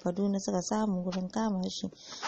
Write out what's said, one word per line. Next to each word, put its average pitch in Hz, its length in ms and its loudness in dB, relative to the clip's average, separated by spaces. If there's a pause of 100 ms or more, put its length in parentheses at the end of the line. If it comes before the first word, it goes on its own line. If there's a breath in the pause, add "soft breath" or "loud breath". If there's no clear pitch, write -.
Kaduna 196 380 2
suka 196 220 2
samu 208 420 2
gurin 185 260 -2
kama 214 400 2
shi. - 180 -4 (400 loud breath)